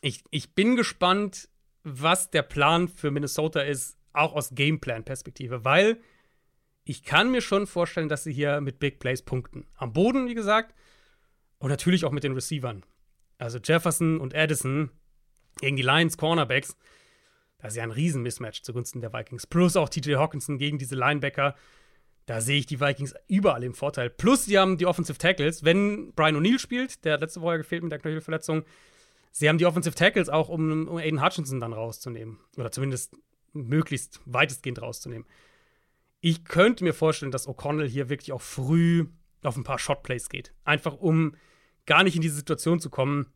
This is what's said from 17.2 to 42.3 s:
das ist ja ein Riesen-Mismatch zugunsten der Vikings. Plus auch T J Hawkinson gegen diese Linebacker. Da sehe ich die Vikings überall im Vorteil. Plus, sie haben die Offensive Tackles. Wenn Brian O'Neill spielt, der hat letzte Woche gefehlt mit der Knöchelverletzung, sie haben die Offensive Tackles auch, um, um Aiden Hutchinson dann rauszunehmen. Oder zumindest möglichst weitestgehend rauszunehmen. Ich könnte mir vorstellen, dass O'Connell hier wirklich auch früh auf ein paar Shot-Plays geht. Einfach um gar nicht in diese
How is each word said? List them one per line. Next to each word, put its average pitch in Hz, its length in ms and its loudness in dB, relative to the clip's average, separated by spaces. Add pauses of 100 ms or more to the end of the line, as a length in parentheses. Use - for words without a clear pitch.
das 107 140 -12
ist 113 60 -8
ja 117 60 -4
ein 113 80 -6
Riesen-Mismatch 123 680 -2
zugunsten 120 380 -8
der 113 140 -10
Vikings. 120 320 -10
Plus 175 300 4
auch 156 120 2
T - 120 -4
J 143 180 0
Hawkinson 147 400 -2
gegen 147 200 -2
diese 131 180 -6
Linebacker. 139 580 0 (720)
Da 113 140 -4
sehe 139 180 2
ich 139 80 -2
die 131 140 -6
Vikings 139 340 -2 (140)
überall 185 360 4
im 123 100 -6
Vorteil. 139 360 -4
Plus, 254 340 4
sie 202 140 4
haben 190 200 4
die 175 80 0
Offensive 170 320 -2
Tackles. 165 460 0
Wenn 202 500 2
Brian 156 220 4
O'Neill 208 220 4
spielt, - 460 -6
der 156 100 2
hat 139 80 -2
letzte 160 180 -8
Woche 170 180 0
gefehlt 170 240 -6
mit 165 100 -6
der 147 60 -8
Knöchelverletzung, 156 680 -4 (680)
sie 147 180 2
haben 160 100 4
die 175 80 4
Offensive 165 280 0
Tackles 175 340 2
auch, 160 200 2
um, 156 400 -2
um 170 100 -6
Aiden 156 240 -2
Hutchinson 135 380 -2
dann 117 120 -6
rauszunehmen. 113 640 -10 (180)
Oder 113 160 -6
zumindest 131 420 -6 (380)
möglichst 143 760 -2
weitestgehend 127 560 -2
rauszunehmen. 117 440 -12 (920)
Ich 165 240 0
könnte 202 400 4
mir 160 100 2
vorstellen, 151 380 0
dass 131 160 -6
O'Connell 147 380 -4
hier 127 220 -4
wirklich 139 240 -6
auch 127 100 -8
früh 165 640 2 (360)
auf 127 140 -2
ein 135 80 -6
paar 139 140 -4
Shot-Plays - 520 -4
geht. - 240 -14 (100)
Einfach 151 320 0
um 160 380 2 (520)
gar 156 180 6
nicht 175 120 4
in 160 60 0
diese 156 140 0